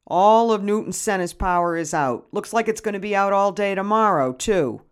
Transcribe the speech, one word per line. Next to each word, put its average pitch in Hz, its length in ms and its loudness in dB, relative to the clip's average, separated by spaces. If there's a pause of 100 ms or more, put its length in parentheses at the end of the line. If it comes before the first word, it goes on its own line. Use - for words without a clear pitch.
All 220 460 4
of 202 100 0
Newton 202 300 -2
Center's 185 400 -4
power 175 440 -2
is 165 180 -6
out. 139 380 -2
Looks 202 200 -6
like 226 140 0
it's 220 140 -4
gonna 208 180 -6
be 202 160 -4
out 196 180 2
all 196 200 2
day 202 220 -2
tomorrow, 190 580 2
too." 139 600 -2